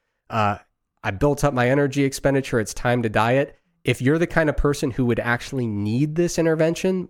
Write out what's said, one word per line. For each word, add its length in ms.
uh, 300
I 100
built 320
up 100
my 160
energy 320
expenditure, 580
it's 140
time 280
to 60
diet." 480
If 180
you're 160
the 80
kind 240
of 60
person 340
who 160
would 140
actually 460
need 500
this 220
intervention 720